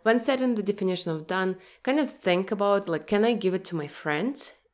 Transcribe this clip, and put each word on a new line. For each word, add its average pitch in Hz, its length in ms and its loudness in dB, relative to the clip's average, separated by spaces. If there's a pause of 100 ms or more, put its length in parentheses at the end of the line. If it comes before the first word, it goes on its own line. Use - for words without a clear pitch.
when 233 180 4
setting 254 360 0
the 208 80 -2
definition 190 480 -2
of 160 160 -6
done, 185 300 0 (260)
kind 269 160 2
of 294 120 0
think 185 380 0
about, 202 400 0
like, - 160 -2
can 208 180 2
I 240 100 4
give 185 200 0
it 190 120 -4
to 170 100 -8
my 147 120 -4
friend? 160 480 -4 (380)